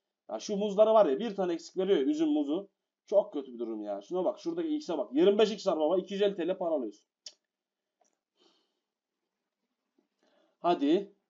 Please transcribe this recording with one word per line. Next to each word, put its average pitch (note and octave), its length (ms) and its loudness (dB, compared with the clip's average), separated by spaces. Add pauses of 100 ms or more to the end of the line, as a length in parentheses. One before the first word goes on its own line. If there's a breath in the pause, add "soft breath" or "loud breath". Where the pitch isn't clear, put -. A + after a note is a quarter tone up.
(320)
Ya - 80 -8
şu G#3+ 160 -6
muzları G#3 380 4
var G#3+ 120 8
ya, C3+ 140 0
bir G#3+ 160 -6
tane F3+ 180 -2
eksik - 240 -10
veriyor F#3+ 220 2
ya, C3 60 2
üzüm D3+ 240 0
muzu. D3+ 400 -2 (360)
Çok G3+ 280 2
kötü C3+ 200 -8
bir A2+ 60 -12
durum A2 240 -6
ya. G2+ 180 -8
Şuna F3+ 240 -4
bak, B2 140 -2
şuradaki E3 360 -4
X'e D3+ 220 -6
bak. B2+ 160 -4
Yirmi F#3+ 240 4
beş G#3+ 140 4
X G3+ 160 -8
var D#3+ 120 0
baba, D#3 180 2
iki F3+ 160 -4
yüz G3 100 -2
elli G3 120 0
T E3+ 120 -6
L F#3 100 -2
para E3+ 160 -4
alıyorsun. A#2+ 320 -6 (3500)
Hadi. E3+ 540 0 (160)